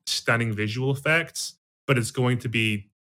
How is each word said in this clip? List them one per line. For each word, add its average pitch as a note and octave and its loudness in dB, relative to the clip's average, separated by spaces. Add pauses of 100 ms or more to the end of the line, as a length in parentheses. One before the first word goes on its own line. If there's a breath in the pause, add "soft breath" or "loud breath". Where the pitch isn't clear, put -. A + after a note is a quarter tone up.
stunning A#2 0
visual A2 -2
effects, D#3 -2 (320)
but C3+ 4
it's A2 0
going B2 2
to C3 -8
be A2 -2 (160)